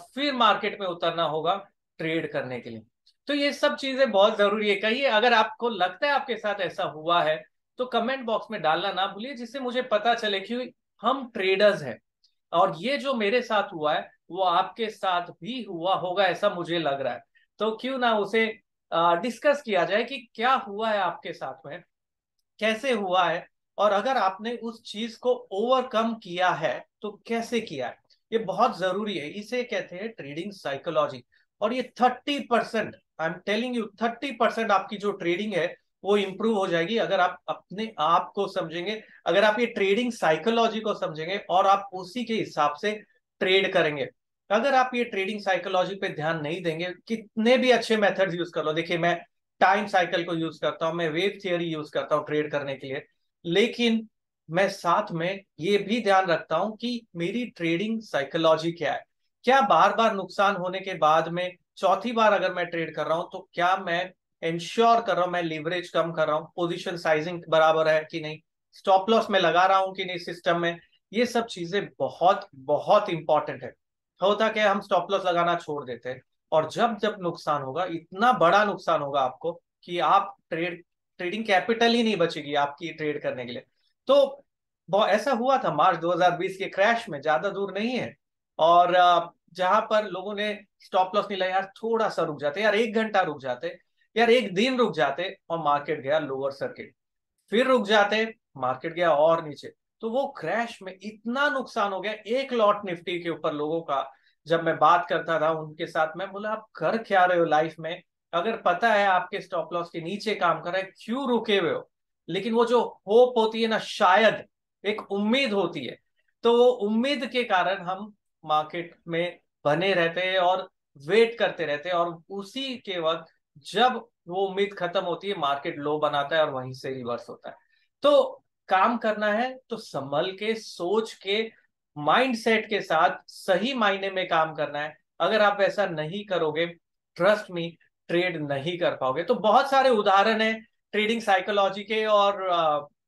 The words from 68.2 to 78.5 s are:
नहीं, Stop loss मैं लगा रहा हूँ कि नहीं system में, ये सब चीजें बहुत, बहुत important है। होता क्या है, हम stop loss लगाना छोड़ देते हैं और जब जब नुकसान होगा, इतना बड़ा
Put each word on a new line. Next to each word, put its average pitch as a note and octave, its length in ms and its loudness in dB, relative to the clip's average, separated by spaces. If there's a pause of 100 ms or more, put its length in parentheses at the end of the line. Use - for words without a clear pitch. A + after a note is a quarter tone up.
नहीं, D#3 180 -10 (340)
Stop F#3+ 380 2
loss A3 200 2
मैं F#3+ 100 4
लगा E3+ 260 4
रहा F#3+ 120 6
हूँ F#3+ 160 0
कि F#3+ 100 -6
नहीं F3+ 140 -8
system E3+ 420 -2
में, E3+ 180 -2 (340)
ये A3+ 140 2
सब A#3 200 -2
चीजें F3 400 -6 (120)
बहुत, E3+ 560 2
बहुत D3 560 2
important D3+ 520 -2
है। A#2 100 -12 (540)
होता G#3 220 2
क्या G#3+ 160 0
है, G3+ 60 6
हम G3+ 100 0
stop F#3+ 300 0
loss F#3 140 0
लगाना E3+ 300 2
छोड़ D3 300 -8
देते B2 240 -10
हैं C3 140 -10 (300)
और D#3 180 2
जब G#3+ 280 0
जब G#3+ 220 -2
नुकसान E3 420 -2
होगा, C#3 220 -6
इतना F#3 480 -2
बड़ा F#3 320 6